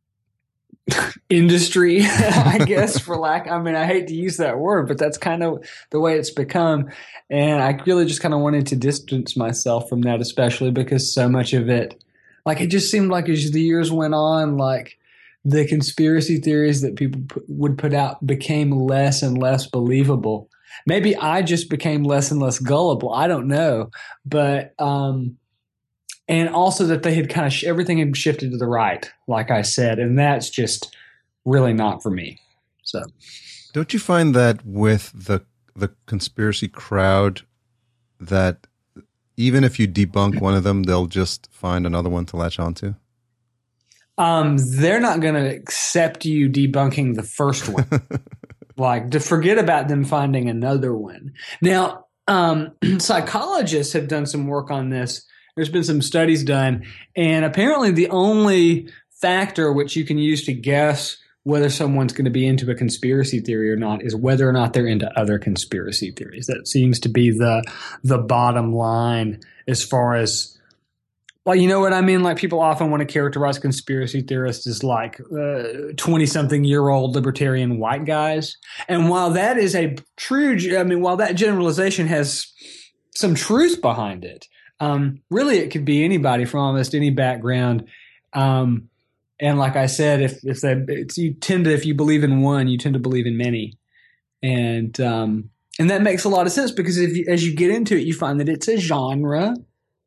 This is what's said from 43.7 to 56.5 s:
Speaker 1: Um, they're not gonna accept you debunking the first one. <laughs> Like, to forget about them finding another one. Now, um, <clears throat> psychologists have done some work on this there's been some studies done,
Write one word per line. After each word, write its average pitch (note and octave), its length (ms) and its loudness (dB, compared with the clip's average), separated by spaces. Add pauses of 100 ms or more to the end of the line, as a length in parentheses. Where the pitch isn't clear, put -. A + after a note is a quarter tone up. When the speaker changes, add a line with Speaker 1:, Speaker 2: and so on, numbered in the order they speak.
Speaker 1:
Um, D#3+ 400 2
they're C3+ 420 2
not F#3 200 2
gonna D3+ 260 0
accept - 800 -2
you D3+ 220 2
debunking C#3 640 0
the A2 80 -4
first C#3 460 -2
one. B2 200 0
<laughs> D3 120 0 (760)
Like, B2 340 0
to D3 80 0
forget E3+ 400 2
about D#3 300 2
them C#3+ 160 0
finding C3+ 440 0
another B2 460 0
one. G#2+ 380 -10 (280)
Now, F3+ 440 0 (240)
um, E3 420 2 (160)
<clears throat> F#3 120 2
psychologists G3 960 -2
have D3 120 -2
done D3 180 -4
some C#3+ 220 -6
work C#3+ 240 -6
on C3+ 200 -4
this B2+ 360 -6 (320)
there's D#3 100 -2
been E3 160 0
some D#3 180 0
studies D#3+ 420 2
done, C3 400 0 (320)